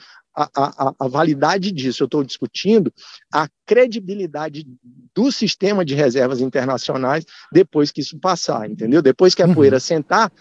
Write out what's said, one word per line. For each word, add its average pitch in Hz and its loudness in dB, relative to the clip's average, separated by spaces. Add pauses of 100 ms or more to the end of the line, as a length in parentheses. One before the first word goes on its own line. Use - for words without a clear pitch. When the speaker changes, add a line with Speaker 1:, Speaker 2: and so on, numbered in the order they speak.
(360)
Speaker 1:
a, 147 -2
a, 139 -2
a, - -12
a 135 -4
validade 160 0
disso, 131 -4
eu 135 -2
tô 147 -2
discutindo 180 -2 (400)
a 156 -2 (160)
credibilidade 185 -2 (480)
do 247 0
sistema 196 -2
de 139 -4
reservas 131 0
internacionais 131 -4 (260)
depois 151 2
que 151 -10
isso 151 -10
passar, 147 -4
entendeu? 117 0
Depois 165 4
que - -2
a 170 4
Speaker 2:
Uhum. 175 4
Speaker 1:
poeira 139 4
sentar, 175 -2